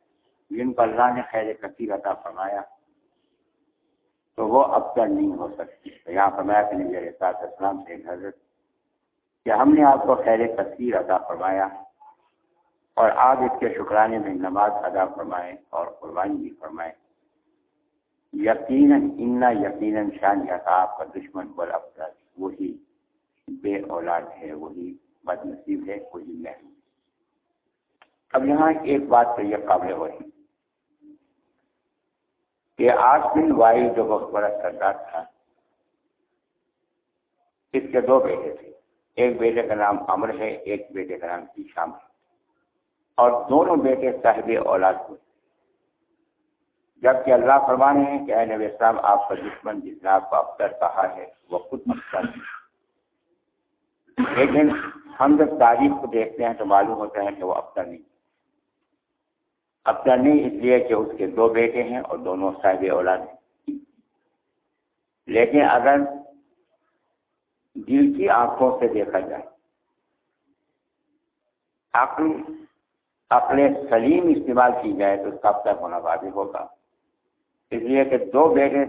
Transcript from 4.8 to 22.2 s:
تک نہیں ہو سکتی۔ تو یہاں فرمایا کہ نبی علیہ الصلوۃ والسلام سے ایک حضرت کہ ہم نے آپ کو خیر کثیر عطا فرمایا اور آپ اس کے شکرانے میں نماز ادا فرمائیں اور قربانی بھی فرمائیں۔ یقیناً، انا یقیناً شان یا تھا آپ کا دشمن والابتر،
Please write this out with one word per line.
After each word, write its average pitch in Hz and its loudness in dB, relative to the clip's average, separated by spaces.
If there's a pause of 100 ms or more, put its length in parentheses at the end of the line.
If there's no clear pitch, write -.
تک - -4
نہیں 101 0
ہو 87 -8
سکتی۔ - -16 (140)
تو 85 -14
یہاں 98 2
فرمایا 98 0
کہ 104 -4
نبی 92 -6
علیہ 85 -10
الصلوۃ 90 -4
والسلام 95 -6
سے 85 -16
ایک 80 -18
حضرت 92 -12 (1080)
کہ 117 -2
ہم 135 4
نے 151 6
آپ 135 6
کو 131 4
خیر 113 2 (100)
کثیر 101 -4
عطا 90 0
فرمایا 95 -4 (1300)
اور 113 4
آپ 127 4
اس 123 -2
کے 120 -2
شکرانے 110 0
میں 101 -6
نماز 92 -2
ادا 95 -2
فرمائیں 90 -10 (140)
اور 82 -6
قربانی 85 -8
بھی 85 -10
فرمائیں۔ 80 -14 (1300)
یقیناً، 143 2 (100)
انا 123 0
یقیناً 107 -4 (120)
شان 98 0 (100)
یا 90 -4
تھا 87 0
آپ 90 -6
کا 80 -10 (100)
دشمن 95 -14 (100)
والابتر، 85 -10 (300)